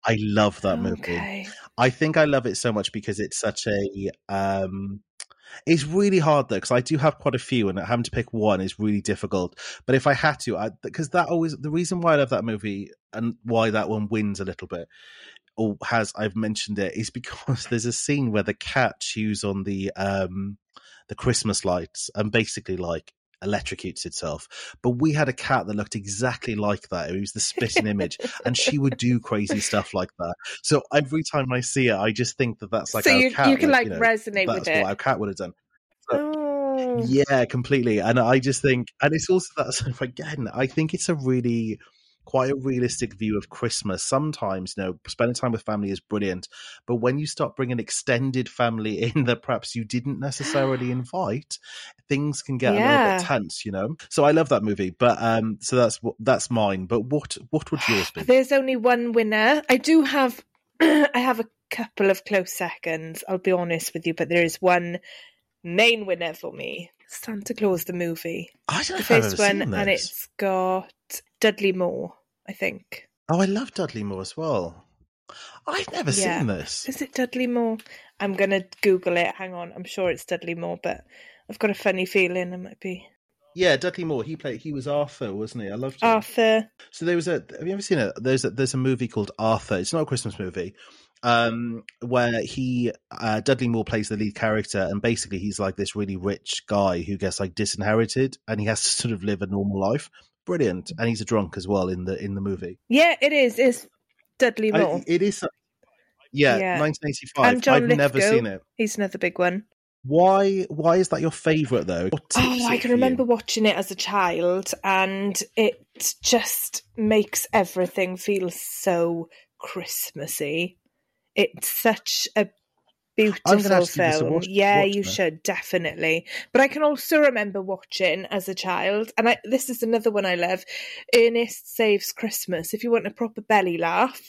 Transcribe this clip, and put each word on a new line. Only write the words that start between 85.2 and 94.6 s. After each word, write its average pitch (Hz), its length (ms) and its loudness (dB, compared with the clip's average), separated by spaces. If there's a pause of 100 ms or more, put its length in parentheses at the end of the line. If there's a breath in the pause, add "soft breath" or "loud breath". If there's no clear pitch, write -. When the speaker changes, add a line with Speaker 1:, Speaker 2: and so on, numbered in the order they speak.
Speaker 1:
wasn't 110 300 -8
he? 95 60 -6
I 101 60 -8
loved 131 260 -6
him. 226 80 6
Speaker 2:
Arthur. 220 600 2 (200 loud breath)
Speaker 1:
So - 160 -10
there 175 100 2
was 165 100 -2
a, 160 180 -2 (140)
have 156 80 -8
you 180 60 -4
ever 196 100 -6
seen 185 160 0
it? 107 180 0
There's 131 280 0
a, 104 60 0
there's 127 240 -2
a 135 40 0
movie 127 300 0
called 104 300 -4
Arthur. 110 400 0
It's 90 140 -4
not 160 100 0
a - 40 -2
Christmas 117 320 -6
movie. 92 360 -6 (500 soft breath)
Um, 117 580 2 (180)
where 120 420 2
he, 123 500 -2 (180)
uh, 110 300 -2
Dudley 127 260 2
Moore 113 180 0
plays 110 240 -2
the 107 80 -4
lead 104 200 -2
character, 107 420 0 (100)